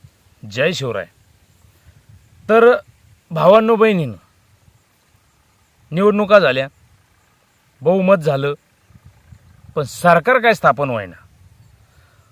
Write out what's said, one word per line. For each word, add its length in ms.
जय 280
शिवराय. 340
तर 220
भावांनो, 440
बहिणींनो, 400
निवडणुका 480
झाल्या, 280
बहुमत 360
झालं, 360
पण 80
सरकार 560
काय 140
स्थापन 360
व्हायना. 260